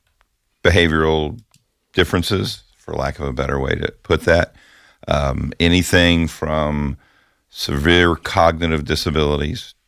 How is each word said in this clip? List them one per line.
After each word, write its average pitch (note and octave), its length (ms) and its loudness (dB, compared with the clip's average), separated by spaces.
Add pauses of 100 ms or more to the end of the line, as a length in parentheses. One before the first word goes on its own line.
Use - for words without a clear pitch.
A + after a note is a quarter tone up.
(640)
behavioral D#2+ 760 2 (540)
differences, F#2 720 -2 (140)
for - 160 -14
lack C#2 260 -6
of D2 60 -8
a C2+ 80 -6
better C2+ 260 -4
way D2 160 -2
to - 160 -6 (120)
put E2+ 180 0
that. E2+ 340 2 (520)
Um, C#2+ 520 -2
anything E2+ 680 2
from D2+ 720 -4 (520)
severe E2+ 680 2
cognitive D#2+ 680 0
disabilities D2 880 -2 (140)